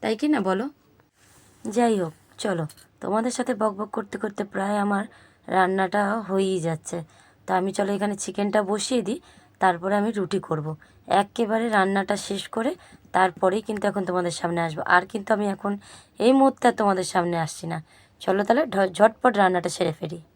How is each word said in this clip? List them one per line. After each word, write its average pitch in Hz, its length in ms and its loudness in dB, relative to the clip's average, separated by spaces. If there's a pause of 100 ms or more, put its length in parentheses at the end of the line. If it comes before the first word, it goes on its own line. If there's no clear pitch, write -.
তাই 220 200 -2
কি 294 140 -2
না 247 140 0
বলো? 190 160 0 (1120)
যাই 233 260 4
হোক, 160 120 -4 (300)
চলো, 175 200 -2 (380)
তোমাদের 226 360 -2
সাথে 254 220 -2
বকবক 208 360 -2
করতে - 260 -8
করতে 208 200 -6 (120)
প্রায় 101 300 -2
আমার 101 200 0 (520)
রান্নাটা 190 460 2 (260)
হয়েই 190 380 0
যাচ্ছে। 165 320 -6 (480)
তো - 120 -4
আমি 190 200 0
চলো 196 180 0
এখানে 208 180 -2 (100)
চিকেনটা 202 360 0 (100)
বসিয়ে 214 380 -2
দিই, 262 100 -4 (440)
তারপরে 185 380 2
আমি 214 180 0
রুটি 190 200 -2 (100)
করব। 156 180 -2 (560)
একেবারে 226 440 -2 (100)
রান্নাটা 196 400 2 (120)
শেষ 196 140 -4 (120)
করে 226 160 0 (460)
তারপরেই 185 520 2
কিন্তু - 220 -4
এখন 202 200 -2
তোমাদের 175 300 0
সামনে 170 260 -2
আসবো। 160 160 -6 (120)
আর 180 80 4 (100)
কিন্তু 202 240 -6
আমি 208 180 -2
এখন 202 180 -4 (540)
এই 254 120 8
মুহূর্তে 269 320 4
আর 233 100 -2
তোমাদের 190 320 2
সামনে 175 320 2
আসছি - 280 -10
না। 160 60 -6 (460)
চলো 190 220 2
তাহলে 240 160 4 (120)
ঢ-, 190 240 2
ঝটপট 226 420 4
রান্নাটা 180 360 2
সেরে 170 220 0
ফেলি। 170 200 -8 (180)